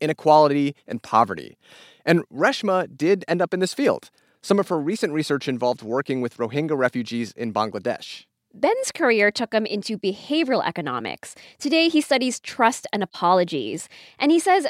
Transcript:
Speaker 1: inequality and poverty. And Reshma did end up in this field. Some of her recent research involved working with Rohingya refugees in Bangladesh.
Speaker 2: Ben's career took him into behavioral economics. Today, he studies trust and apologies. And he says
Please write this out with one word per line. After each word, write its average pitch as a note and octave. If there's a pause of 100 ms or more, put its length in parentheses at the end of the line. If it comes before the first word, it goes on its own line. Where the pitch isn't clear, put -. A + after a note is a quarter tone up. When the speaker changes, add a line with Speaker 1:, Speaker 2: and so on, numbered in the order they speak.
Speaker 1:
inequality D3+ (120)
and A#2
poverty. G2 (480)
And E3+
Reshma F#3
did F3+
end F3
up E3+
in F3+
this F#3
field. A3+ (320)
Some G3+
of G3
her E3+
recent E3
research D3
involved B2
working C3
with A#2+
Rohingya C#3+
refugees A#2
in A2+
Bangladesh. G#2 (300)
Speaker 2:
Ben's A#4+
career A3+
took A3+
him A3
into G#3
behavioral B3+
economics. B2 (240)
Today, D#4+
he D#4
studies B3+
trust -
and G#3
apologies. F3 (300)
And D4
he E4+
says F#4